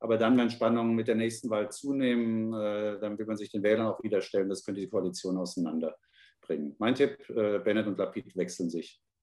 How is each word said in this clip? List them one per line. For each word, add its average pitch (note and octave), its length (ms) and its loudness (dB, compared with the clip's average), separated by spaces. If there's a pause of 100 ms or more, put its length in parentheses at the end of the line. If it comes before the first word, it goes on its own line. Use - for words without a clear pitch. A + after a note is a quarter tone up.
aber A2+ 160 2
dann A2+ 180 6
werden A#2+ 140 4
Spannungen A#2 460 2
mit A2+ 120 0
der A#2 80 4
nächsten A#2 360 -2
Wahl G#2 200 0
zunehmen, A#2+ 800 0
äh, G#2 460 -2
dann G#2+ 200 -4
will A2 80 -4
man A2 100 -2
sich G2+ 140 -10
den G#2+ 100 -4
Wählern A2 240 4
auch G#2 160 -2
wieder G2+ 200 0
stellen, G2 280 0
das F#2+ 160 -4
könnte G2 160 -4
die F#2 80 -6
Koalition F#2 480 -2
auseinanderbringen. D#2+ 1400 -6
Mein A2+ 160 2
Tipp, - 340 0
äh, G#2 300 0
Bennett G#2 260 2
und G2 140 -4
Lapid F#2+ 360 -4
wechseln F2+ 360 -4
sich E2+ 280 -10 (240)